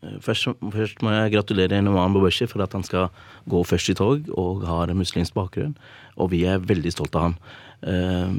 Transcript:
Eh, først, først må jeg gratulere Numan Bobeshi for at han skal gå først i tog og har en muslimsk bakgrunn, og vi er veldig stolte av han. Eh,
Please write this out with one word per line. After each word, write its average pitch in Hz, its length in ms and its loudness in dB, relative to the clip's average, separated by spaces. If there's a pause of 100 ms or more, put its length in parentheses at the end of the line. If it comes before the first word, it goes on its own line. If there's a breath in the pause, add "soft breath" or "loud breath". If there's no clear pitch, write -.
Eh, 98 220 -12
først, - 240 -2 (240)
først 107 320 -4
må 107 80 2
jeg 107 220 2
gratulere 101 500 2
Numan 95 300 4
Bobeshi 98 340 4
for 101 160 -4
at - 80 -6
han 95 140 -6
skal 90 240 0 (400 loud breath)
gå 87 180 2
først 92 240 0
i 90 60 -2
tog 139 340 0
og 92 360 -4
har 85 200 0
en 90 120 0
muslimsk 87 360 -2
bakgrunn, 143 400 -4 (400 loud breath)
og 90 160 0
vi 85 160 2
er 95 100 2
veldig 90 360 0
stolte 85 260 -4
av - 80 2
han. 85 80 -2 (440 loud breath)
Eh, 90 480 -2 (100)